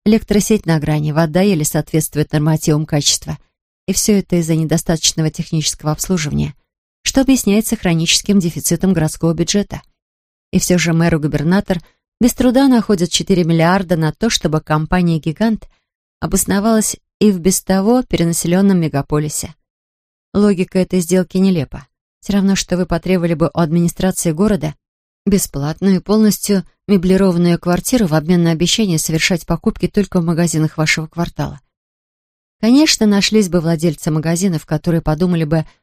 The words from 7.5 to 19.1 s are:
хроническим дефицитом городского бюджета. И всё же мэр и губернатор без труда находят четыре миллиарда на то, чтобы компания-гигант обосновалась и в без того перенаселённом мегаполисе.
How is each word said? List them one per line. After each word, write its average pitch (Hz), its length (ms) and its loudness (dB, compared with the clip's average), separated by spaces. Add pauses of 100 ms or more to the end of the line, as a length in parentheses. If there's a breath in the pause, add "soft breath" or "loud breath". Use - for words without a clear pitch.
хроническим 170 640 0
дефицитом 170 540 0
городского 165 420 -2
бюджета. 170 480 -4 (680)
И 180 80 2
всё 180 180 2
же 165 140 -2
мэр 165 240 2
и - 20 2
губернатор 160 640 -2 (380 soft breath)
без 233 120 2
труда 254 360 2
находят 208 420 2
четыре 175 340 0
миллиарда 165 520 2
на 156 160 0
то, - 180 -2
чтобы 156 300 -2
компания-гигант 165 1080 -2 (520)
обосновалась 202 760 -2 (240)
и 214 120 4
в 180 80 -4
без 185 200 0
того 202 420 0
перенаселённом 175 760 2
мегаполисе. 151 760 -4 (800)